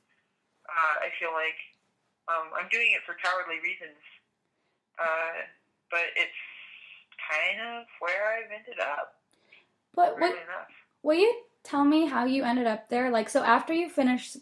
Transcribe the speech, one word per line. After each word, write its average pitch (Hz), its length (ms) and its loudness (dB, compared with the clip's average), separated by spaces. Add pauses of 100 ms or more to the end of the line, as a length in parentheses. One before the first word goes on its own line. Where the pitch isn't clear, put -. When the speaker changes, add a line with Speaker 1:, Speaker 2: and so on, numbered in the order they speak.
(680)
Speaker 1:
uh, 156 360 0
I 170 40 -4 (100)
feel 165 140 -4
like. 160 240 -2 (680)
Um, 160 320 -2
I'm 180 100 -6
doing 226 220 4
it - 140 0
for 175 180 -10
cowardly 180 380 -2
reasons. 165 340 -8 (1040)
Uh, 165 460 -2 (460)
but 170 120 0 (140)
it's - 180 -2 (960)
kind 180 300 -2
of 233 240 -10 (140)
where 202 360 -2
I've 226 160 -8
ended 214 300 -12
up. - 400 -6 (760)
Speaker 2:
But - 220 4
Speaker 1:
Weirdly 349 220 0
Speaker 2:
what, - 40 -14
Speaker 1:
enough. - 240 -10 (360)
Speaker 2:
will 302 120 4
you 453 260 4 (220)
tell 285 220 2
me 311 220 6
how 247 180 0
you 262 180 2
ended 240 240 2
up 220 220 -2
there? 247 220 2
Like, 220 180 2
so - 140 2
after 247 300 6
you 339 160 2
finished 254 520 0